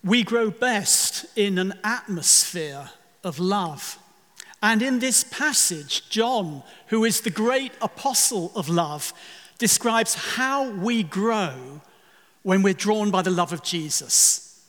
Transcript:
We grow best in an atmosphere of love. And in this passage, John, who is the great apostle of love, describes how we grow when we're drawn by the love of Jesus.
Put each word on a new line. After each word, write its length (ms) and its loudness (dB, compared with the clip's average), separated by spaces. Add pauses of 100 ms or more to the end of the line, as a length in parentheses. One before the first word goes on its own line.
We 180 4
grow 280 0
best 720 0 (100)
in 220 2
an 160 0 (100)
atmosphere 1080 -2 (340)
of 140 -6
love. 600 -2 (640)
And 200 4
in 160 0
this 260 0
passage, 840 -2
John, 520 -2 (260)
who 180 2
is 160 0
the 80 -2
great 500 -2
apostle 720 -2
of 140 -4
love, 460 -2 (420)
describes 580 2 (220)
how 320 0
we 340 0
grow 760 -2 (640)
when 180 4
we're 140 4
drawn 360 0
by 120 2
the 80 0
love 240 0
of 80 -8
Jesus. 1080 0